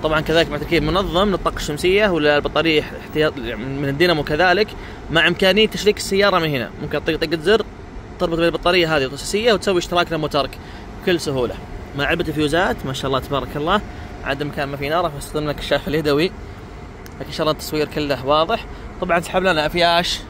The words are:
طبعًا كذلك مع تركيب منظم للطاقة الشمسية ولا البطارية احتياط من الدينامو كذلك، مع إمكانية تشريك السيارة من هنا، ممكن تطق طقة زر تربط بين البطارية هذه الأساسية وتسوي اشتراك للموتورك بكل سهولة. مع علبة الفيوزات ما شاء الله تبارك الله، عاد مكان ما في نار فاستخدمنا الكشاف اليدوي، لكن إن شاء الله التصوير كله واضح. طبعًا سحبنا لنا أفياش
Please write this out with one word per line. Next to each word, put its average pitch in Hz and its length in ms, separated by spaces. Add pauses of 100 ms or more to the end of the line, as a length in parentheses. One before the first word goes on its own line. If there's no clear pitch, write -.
طبعًا 156 180
كذلك 156 300
مع 147 60
تركيب 151 260
منظم 175 460
للطاقة 196 260
الشمسية 180 520
ولا 147 300
البطارية 151 440
احتياط 151 560 (200)
من 135 320
الدينامو 151 340
كذلك، 180 440 (440)
مع 156 160
إمكانية 190 400
تشريك 208 300
السيارة 196 420
من 160 100
هنا، 127 200 (120)
ممكن 147 240
تطق 165 100
طقة 160 260
زر 208 240 (540)
تربط 165 160
بين 165 100
البطارية 165 520
هذه 139 60
الأساسية 196 500
وتسوي 190 240
اشتراك 170 340
للموتورك 151 460 (460)
بكل 175 160
سهولة. 131 360 (420)
مع 143 80
علبة 160 220
الفيوزات 156 580
ما 135 80
شاء 135 140
الله 131 120
تبارك 127 360
الله، 170 260 (420)
عاد 139 200
مكان 143 260
ما 143 80
في 139 120
نار 170 200
فاستخدمنا 147 420
الكشاف - 360
اليدوي، 151 440 (840)
لكن - 100
إن - 60
شاء - 100
الله 156 100
التصوير 147 360
كله 139 380
واضح. 160 400 (360)
طبعًا 180 180
سحبنا 185 300
لنا 156 160
أفياش 170 540 (100)